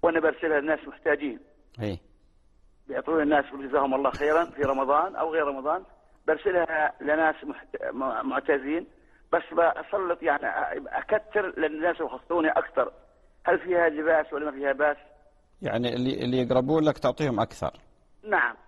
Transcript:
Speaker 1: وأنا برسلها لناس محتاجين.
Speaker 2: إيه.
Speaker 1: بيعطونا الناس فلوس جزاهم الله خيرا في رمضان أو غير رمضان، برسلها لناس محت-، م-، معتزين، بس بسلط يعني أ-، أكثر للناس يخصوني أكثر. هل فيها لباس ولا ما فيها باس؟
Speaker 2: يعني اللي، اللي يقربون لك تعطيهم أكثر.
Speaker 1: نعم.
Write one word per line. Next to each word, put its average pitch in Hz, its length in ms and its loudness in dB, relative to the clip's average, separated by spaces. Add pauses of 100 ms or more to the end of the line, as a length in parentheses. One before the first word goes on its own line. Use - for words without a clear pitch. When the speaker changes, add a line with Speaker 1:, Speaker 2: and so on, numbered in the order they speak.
Speaker 1:
وأنا 165 180 4
برسلها 156 400 2
لناس 151 280 -2
محتاجين. 143 520 -2 (420)
Speaker 2:
إيه. 98 160 -4 (880)
Speaker 1:
بيعطونا 147 340 -2
الناس 147 220 2
فلوس 139 260 -12
جزاهم 135 240 2
الله 135 160 2
خيرا 151 340 2
في 156 180 -6
رمضان 139 540 2
أو 160 160 -2
غير 156 140 2
رمضان، 143 380 -4 (420)
برسلها 160 720 2
لناس 156 340 2 (100)
محت-، - 480 -8
م-، 131 360 -4
معتزين، 143 580 -2 (460)
بس 165 100 2 (100)
بسلط 170 720 0
يعني 147 240 0
أ-، - 520 -4
أكثر 208 600 -2
للناس 160 400 -2
يخصوني 156 500 -2
أكثر. - 420 0 (520)
هل 175 140 2
فيها 175 300 2
لباس 156 440 0
ولا 151 180 -6
ما 135 80 -12
فيها 139 140 0
باس؟ 147 240 2 (680)
Speaker 2:
يعني 120 320 -2
اللي، 127 300 -2
اللي 123 120 0
يقربون 127 480 2
لك 151 140 2
تعطيهم 127 420 0
أكثر. - 320 -2 (520)
Speaker 1:
نعم. 156 320 0 (120)